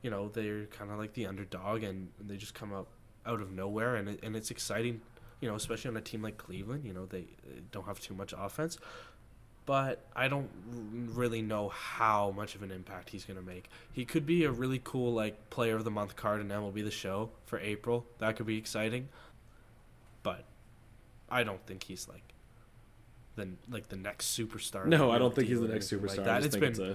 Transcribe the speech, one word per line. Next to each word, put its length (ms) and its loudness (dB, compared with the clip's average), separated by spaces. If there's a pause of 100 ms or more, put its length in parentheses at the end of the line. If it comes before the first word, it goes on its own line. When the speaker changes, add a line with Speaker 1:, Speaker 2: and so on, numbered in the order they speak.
Speaker 1:
you 80 -2
know, 180 -2
they're 380 -2
kinda 300 -8
like 180 -4
the 120 -2
underdog 560 -2
and, 280 -4 (100)
and 80 -10
they 80 -6
just 180 -10
come 180 -8
out, 160 -6 (360)
out 160 0
of 100 -6
nowhere. 460 0
And 140 0
it, 120 -6
and 140 -4
it's 140 -4
exciting, 500 -2 (400)
you 80 -2
know, 60 0
especially 340 -4
on 80 -4
a 60 -4
team 200 -6
like 140 -4
Cleveland. 480 -6
You 80 -6
know, 140 -6
they, 200 -6 (200)
they 160 -12 (100)
don't 140 -8
have 140 -6
too 140 -10
much 220 -6
offense. 420 -4 (880)
But 380 2 (100)
I 140 2
don't 220 0 (200)
r-, 440 -6
really 260 2
know 300 0
how 600 4
much 220 -6
of 80 -10
an 80 -6
impact 380 -10
he's 160 -10
gonna 160 -10
make. 300 -12 (220)
He 120 -4
could 220 2
be 180 8
a 60 6
really 340 2
cool, 300 2
like, 340 0
player 260 2
of 100 0
the 60 2
month 260 -2
card 260 2
in 100 -2
M 100 0
L 80 -2
B 120 -2
The 80 0
Show 400 -2 (160)
for 120 -4
April. 460 0 (140)
That 180 2
could 80 -2
be 140 2
exciting. 500 0 (1120)
But 220 -2 (840)
I 140 4
don't 220 -4
think 180 -10
he's, 220 -10
like, 280 -18 (1000)
the, 120 -4 (220)
like, 180 -6
the 80 -8
next 420 -2
superstar 460 -4
Speaker 2:
No, 260 8
I 60 8
Speaker 1:
or 40 8
Speaker 2:
don't 140 8
think 140 6
he's 100 4
the 60 4
Speaker 1:
deal 80 2
or 20 2
Speaker 2:
next 160 0
Speaker 1:
anything 180 2
like 100 0
Speaker 2:
superstar. 60 0
Speaker 1:
that. 100 6
Speaker 2:
I 60 6
just 80 4
Speaker 1:
It's 80 2
Speaker 2:
think 60 6
Speaker 1:
been, 80 8
Speaker 2:
it's 80 -2
a, 160 0